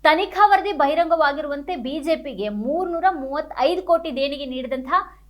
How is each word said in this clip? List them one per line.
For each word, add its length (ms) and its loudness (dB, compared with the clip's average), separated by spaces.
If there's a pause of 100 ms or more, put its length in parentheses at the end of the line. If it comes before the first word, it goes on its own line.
ತನಿಖಾ 420 4
ವರದಿ 260 4
ಬಹಿರಂಗವಾಗಿರುವಂತೆ 1040 0
ಬಿ 240 -6
ಜೆ 160 0
ಪಿಗೆ 340 -6
ಮೂರ್ನೂರ 600 -2
ಮೂವತ್ತೈದು 720 -2
ಕೋಟಿ 340 0
ದೇಣಿಗೆ 300 -4
ನೀಡಿದಂತಹ 640 -2 (200)